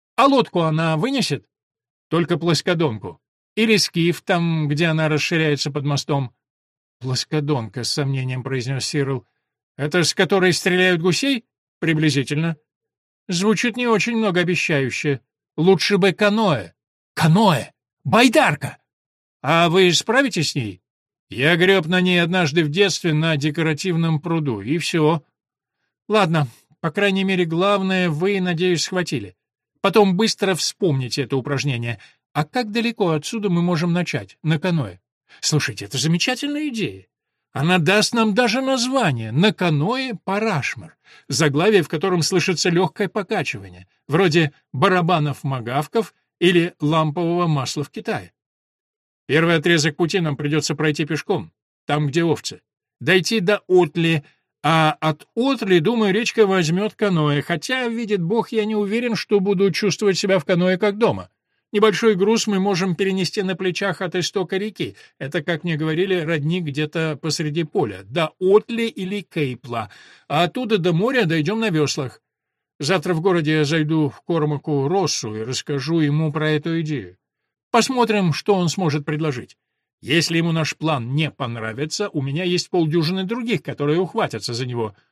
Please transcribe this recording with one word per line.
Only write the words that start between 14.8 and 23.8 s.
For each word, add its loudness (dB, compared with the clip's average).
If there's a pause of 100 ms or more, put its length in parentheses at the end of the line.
Лучше 2
бы 4
каноэ. 0 (400)
Каноэ! 4 (320)
Байдарка! 2 (640)
А 4
вы 6
справитесь 0
с -6
ней? -4 (480)
Я 2
грёб 4
на 0
ней 2
однажды 2
в -2
детстве 0
на 0
декоративном -2